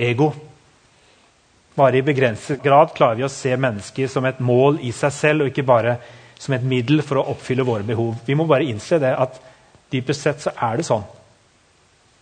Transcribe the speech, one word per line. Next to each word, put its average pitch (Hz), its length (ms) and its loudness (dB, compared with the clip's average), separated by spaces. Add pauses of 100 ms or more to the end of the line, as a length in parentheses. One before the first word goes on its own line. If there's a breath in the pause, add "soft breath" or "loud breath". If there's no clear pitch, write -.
ego. 123 300 0 (1500 soft breath)
Bare 131 220 4
i - 20 -4
begrenset 127 600 0
grad 143 340 6
klarer 120 240 2
vi - 20 -2
å 135 80 -2
se 131 240 -4
mennesker 127 560 -4
som 131 160 -2
et 131 160 -4
mål 131 400 4
i 123 80 -6
seg 143 240 -2
selv, 151 300 2
og 131 80 -2
ikke 143 160 -4
bare 120 240 4 (500 loud breath)
som 135 140 -2
et 120 100 -4
middel 131 400 0
for 135 140 0
å 139 160 -2
oppfylle 127 300 -4
våre 107 200 -2
behov. 113 300 -2 (100)
Vi 139 80 -2
må 160 160 0
bare 160 160 4
innse 123 320 -2
det, 151 160 0
at - 240 -4 (560 loud breath)
dypest 139 320 -4
sett 147 160 -2
så - 160 -4
er 113 220 -2
det 165 80 -6
sånn. 107 160 0 (1160)